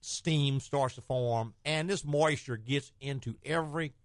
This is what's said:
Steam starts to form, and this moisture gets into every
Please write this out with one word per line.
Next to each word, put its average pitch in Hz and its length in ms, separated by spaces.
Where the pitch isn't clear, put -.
Steam 143 600
starts 135 340
to 120 80
form, 117 520
and 156 260
this 190 140
moisture 147 520
gets 127 440
into 135 440
every 156 480